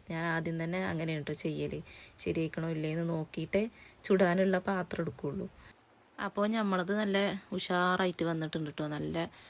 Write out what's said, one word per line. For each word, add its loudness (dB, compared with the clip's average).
ഞാൻ -4
ആദ്യം -2
തന്നെ -2
അങ്ങനെയാണ് -2
കേട്ടോ -4
ചെയ്യൽ. -4
ശരിയായിക്കണോ -2
ഇല്ലേന്ന് -2
നോക്കിയിട്ടേ -2
ചുടാനുള്ള 6
പാത്രം -2
എടുക്കുകയുള്ളൂ. -6
അപ്പോൾ 0
നമ്മളത് 2
നല്ല 2
ഉഷാറായിട്ട് 2
വന്നിട്ടുണ്ട് -2
കേട്ടോ. -4
നല്ല -2